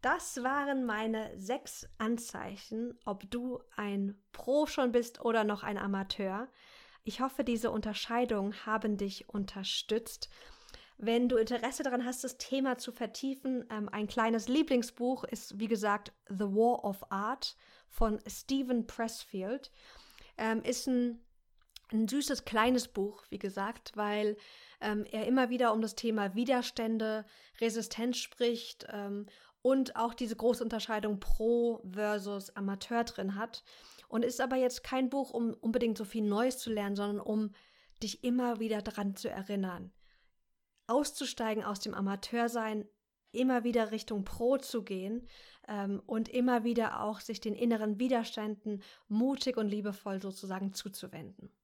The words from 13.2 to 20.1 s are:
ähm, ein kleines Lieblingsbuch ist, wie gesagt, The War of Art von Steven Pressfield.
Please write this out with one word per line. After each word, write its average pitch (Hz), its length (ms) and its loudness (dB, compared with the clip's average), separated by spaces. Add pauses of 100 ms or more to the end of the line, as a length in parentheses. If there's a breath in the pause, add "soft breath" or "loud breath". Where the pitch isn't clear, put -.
ähm, 214 200 -4
ein 214 180 -2
kleines 226 400 2
Lieblingsbuch 254 800 2
ist, - 340 -10
wie 220 80 -2
gesagt, 208 460 0 (160)
The 196 160 -2
War 226 400 4
of 196 260 -4
Art 208 460 -4 (320 loud breath)
von 214 360 2
Steven 247 640 0
Pressfield. 226 840 -6 (680 loud breath)